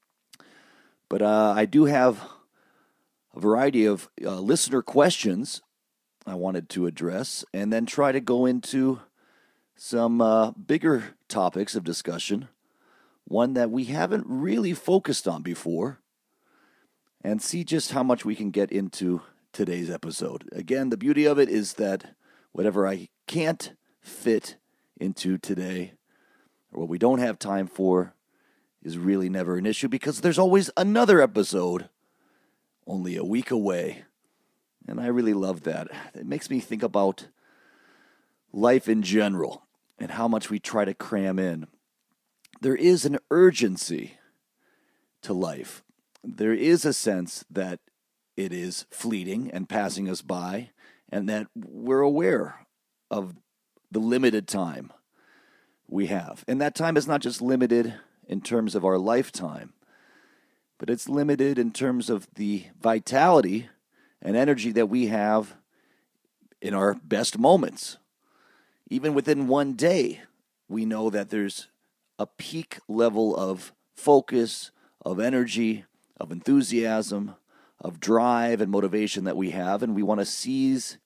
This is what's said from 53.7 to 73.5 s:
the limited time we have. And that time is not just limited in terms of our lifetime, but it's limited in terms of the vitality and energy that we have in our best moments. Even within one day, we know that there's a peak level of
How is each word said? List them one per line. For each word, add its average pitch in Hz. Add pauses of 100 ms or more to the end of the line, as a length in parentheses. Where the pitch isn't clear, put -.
the 110
limited 113
time 85 (920)
we 95
have. 87
And 131
that 147
time 165
is 143
not 147
just 120
limited 120 (300)
in 98
terms 110
of 92
our 95
lifetime, 92 (1040)
but -
it's 117
limited 139
in 117
terms 127
of 104 (100)
the 101 (120)
vitality 117 (540)
and 101
energy 123
that 110
we 120
have 107 (1040)
in 101
our 101
best 101
moments. 127 (960)
Even 139
within 139
one 139
day, 151 (460)
we 110
know 110
that 101
there's 101 (500)
a 104
peak -
level 110
of 95 (220)